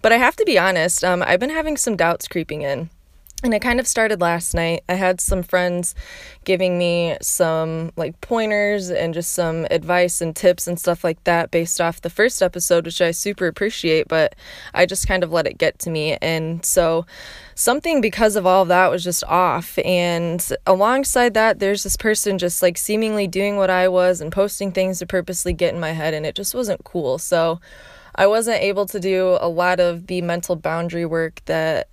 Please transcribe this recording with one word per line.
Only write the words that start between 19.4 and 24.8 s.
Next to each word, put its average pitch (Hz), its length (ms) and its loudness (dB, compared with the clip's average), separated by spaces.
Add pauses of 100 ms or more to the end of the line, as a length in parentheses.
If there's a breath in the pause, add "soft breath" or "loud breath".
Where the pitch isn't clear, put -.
And 175 600 0 (200)
alongside 240 680 2
that, 220 280 2
there's 202 220 0
this 190 140 -4
person 208 400 0
just, 175 240 -2
like, 175 160 2
seemingly 214 500 -2
doing 196 300 -2
what 190 140 2
I 185 180 4
was 180 320 2
and 156 100 -8
posting 196 400 -2
things 185 280 -2